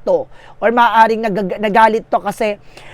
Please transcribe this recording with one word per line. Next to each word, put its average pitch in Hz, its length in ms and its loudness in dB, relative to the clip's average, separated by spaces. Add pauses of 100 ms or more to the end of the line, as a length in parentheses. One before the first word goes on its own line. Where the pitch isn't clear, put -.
to. 165 240 -2 (320)
Or 214 80 2
maaring 226 560 2
nag-, 202 320 -4
nagalit 220 480 2
to 226 160 -2
kasi, 208 320 -4 (400)